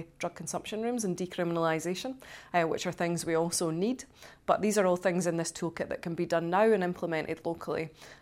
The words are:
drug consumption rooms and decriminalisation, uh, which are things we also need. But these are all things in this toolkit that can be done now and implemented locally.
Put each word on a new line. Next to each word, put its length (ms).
drug 160
consumption 460
rooms 240
and 120
decriminalisation, 1000
uh, 100
which 220
are 60
things 340
we 100
also 340
need. 340
But 160
these 160
are 80
all 120
things 280
in 120
this 160
toolkit 340
that 140
can 140
be 100
done 240
now 140
and 200
implemented 640
locally. 440